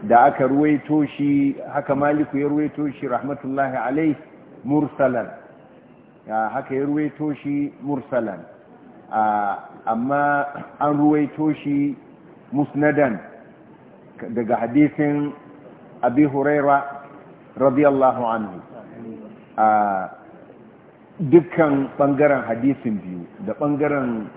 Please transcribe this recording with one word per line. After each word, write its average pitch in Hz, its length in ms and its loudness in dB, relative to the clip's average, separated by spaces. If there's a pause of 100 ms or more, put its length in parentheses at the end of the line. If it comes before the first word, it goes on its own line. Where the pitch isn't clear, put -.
da 117 220 8
aka 139 180 0
ruwaito 147 680 2
shi, 143 400 0 (160)
haka 143 240 -2
Maliku 147 420 0
ya 143 100 0
ruwaito 147 440 -2
shi 135 160 -10
rahmatullahi 135 680 -4
alaihi 135 420 0 (460)
mursalan. 131 640 0 (1000)
Ya, 110 260 -2
haka 131 240 -6
ya 139 100 -2
ruwaito 147 500 -4
shi 143 440 -4
mursalan. 120 640 -4 (680)
Ah, 104 600 -2 (140)
amma 143 600 0 (340)
an 147 200 0
ruwaito 151 560 2
shi 143 400 -2 (540)
musnadan 139 720 0 (1160)
daga 113 240 0
hadisin 147 720 0 (680)
Abi 127 280 4
Huraira 139 800 0 (460)
radiyallahu 131 720 4
anhu. 107 340 -4 (920)
A 110 140 2 (1500)
dukkan 147 720 4
ɓangaren 143 480 2
hadisin 117 560 -2
biyu, 90 240 -10 (240)
da 107 80 -6
ɓangaren 139 720 -2 (100)